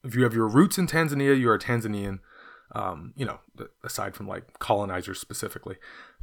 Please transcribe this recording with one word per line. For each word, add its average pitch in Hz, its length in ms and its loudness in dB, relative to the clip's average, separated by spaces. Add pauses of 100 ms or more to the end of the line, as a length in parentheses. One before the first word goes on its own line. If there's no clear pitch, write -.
if 113 120 -8
you 127 80 6
have 113 100 4
your 113 140 2
roots 139 300 6
in 180 100 2
Tanzania, 143 520 2
you 120 100 4
are 107 80 4
Tanzanian. 104 640 -2 (540)
Um, 95 420 -6
you 135 100 -4
know, - 140 -8 (180)
th-, - 120 -14 (140)
aside - 320 -8
from, 101 120 -12
like, - 320 -12
colonizers 98 600 -2
specifically, - 580 -10 (460)